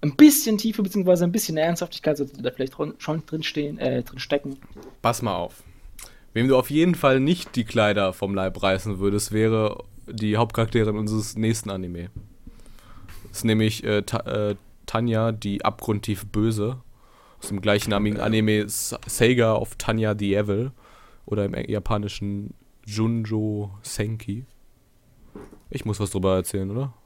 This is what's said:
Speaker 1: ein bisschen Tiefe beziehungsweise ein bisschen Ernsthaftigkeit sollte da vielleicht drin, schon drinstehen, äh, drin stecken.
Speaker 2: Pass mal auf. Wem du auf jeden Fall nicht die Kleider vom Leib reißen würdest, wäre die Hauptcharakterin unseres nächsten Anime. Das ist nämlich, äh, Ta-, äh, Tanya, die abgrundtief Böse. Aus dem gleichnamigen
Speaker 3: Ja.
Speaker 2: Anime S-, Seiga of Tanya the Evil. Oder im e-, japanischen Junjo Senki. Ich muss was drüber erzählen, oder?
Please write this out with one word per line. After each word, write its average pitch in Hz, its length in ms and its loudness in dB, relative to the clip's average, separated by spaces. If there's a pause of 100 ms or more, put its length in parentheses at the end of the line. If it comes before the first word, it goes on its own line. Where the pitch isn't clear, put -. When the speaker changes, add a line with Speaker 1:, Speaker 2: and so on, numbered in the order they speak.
Speaker 1:
ein 147 160 -2
bisschen 285 420 8
Tiefe 220 240 0
beziehungsweise 180 420 4
ein 175 80 2
bisschen 185 240 -2
Ernsthaftigkeit 165 600 0
sollte 139 260 -6
da 123 80 -2
vielleicht - 260 -6
drin, 156 220 -6
schon 156 260 -4
drinstehen, 151 540 -6
äh, 127 240 -2
drin 131 160 -12
stecken. 139 380 -4 (440)
Speaker 2:
Pass 117 220 0
mal 101 140 0
auf. - 260 -6 (720)
Wem 120 160 2
du 135 80 8
auf 127 140 2
jeden 160 260 4
Fall 131 240 4
nicht 160 360 0
die 123 80 0
Kleider 104 480 2
vom 98 220 -4
Leib 95 280 -2
reißen 95 360 0
würdest, 101 340 0
wäre 110 520 2 (240)
die 107 280 -2
Hauptcharakterin 110 640 2
unseres 107 380 -2
nächsten 110 340 0
Anime. 90 400 -8 (1160)
Das - 100 -12
ist - 60 -10
nämlich, 110 400 2
äh, 104 180 2
Ta-, 104 480 -2
äh, 101 60 -4 (300)
Tanya, 113 440 2
die 104 340 -4
abgrundtief 104 600 -2
Böse. 110 520 0 (640)
Aus - 80 -12
dem 101 120 -4
gleichnamigen 104 580 2
Speaker 3:
Ja. - 60 -2
Speaker 2:
Anime 107 400 2
S-, - 320 -6 (100)
Seiga 117 480 4
of - 220 -4
Tanya 110 420 0
the 101 160 2
Evil. 104 380 0 (540)
Oder 104 180 -2
im 98 100 -4
e-, - 160 -6
japanischen 104 840 -4 (300)
Junjo 107 840 -2 (120)
Senki. 110 640 -6 (1300)
Ich - 140 -8
muss 104 160 -2
was 101 100 -2
drüber 95 240 2
erzählen, 95 360 -2
oder? 123 220 -4 (140)